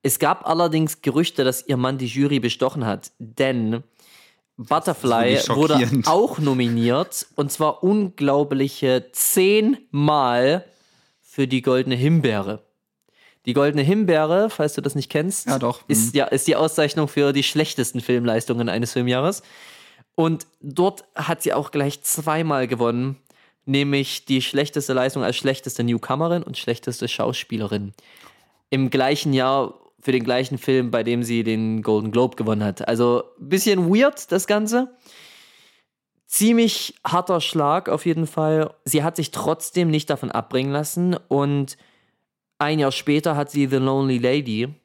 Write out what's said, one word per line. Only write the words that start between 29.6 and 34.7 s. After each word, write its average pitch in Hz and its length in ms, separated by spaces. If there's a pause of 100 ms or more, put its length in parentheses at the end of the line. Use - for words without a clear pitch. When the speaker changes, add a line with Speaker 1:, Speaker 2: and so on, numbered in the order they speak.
Speaker 1:
für - 120
den 127 120
gleichen 127 340
Film, 127 340
bei 117 120
dem 120 200
sie 117 200
den 110 400
Golden 107 280
Globe 123 240
gewonnen 107 280
hat. 101 240
Also 120 360 (160)
ein 135 100
bisschen 190 440
weird, 277 380
das 185 160
Ganze. 220 480 (1300)